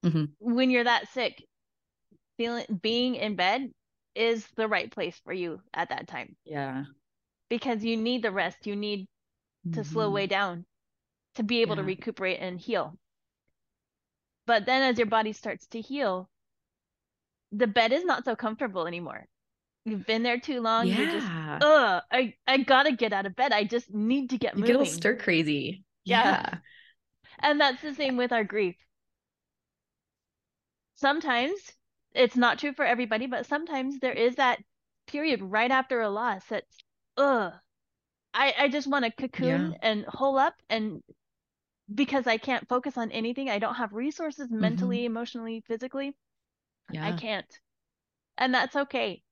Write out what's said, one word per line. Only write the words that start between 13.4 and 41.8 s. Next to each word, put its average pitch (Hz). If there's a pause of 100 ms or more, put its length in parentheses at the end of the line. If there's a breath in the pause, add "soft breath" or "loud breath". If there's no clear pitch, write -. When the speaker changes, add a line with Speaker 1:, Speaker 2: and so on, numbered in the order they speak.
Speaker 2:
But 220
then 262
as 254
your 240
body 220
starts 208
to 226
heal, 208 (1200)
the 214
bed 226
is 330
not 269
so 240
comfortable 214
anymore. 170 (580)
You've 214
been 226
there 247
too 254
long. 226
You're 208
just, 277
Speaker 1:
Yeah. 156
Speaker 2:
"Ugh, 262
I, 247 (120)
I 262
gotta 277
get 220
out 196
of 190
bed. 254
I 208
just 226
need 247
to 254
get -
Speaker 1:
You 202
get 233
a 262
little 277
Speaker 2:
moving." 165
Speaker 1:
stir 208
crazy. 156 (200)
Speaker 2:
Yeah. 226
Speaker 1:
Yeah. - (840 loud breath)
Speaker 2:
And 294
that's 262
the 302
same 269
with 247
our 226
grief. 196 (2250)
Sometimes, 285 (540)
it's -
not 240
true 294
for 285
everybody, 233
but 247
sometimes 285
there 254
is 247
that 262 (480)
period 294
right 214
after 262
a 214
loss 208
that's, - (400)
"Ugh, 247 (840)
I, 254
I 285
just 269
wanna 269
cocoon 175
Speaker 1:
Yeah. -
Speaker 2:
and 214
hole 269
up," 302 (140)
and 214 (920)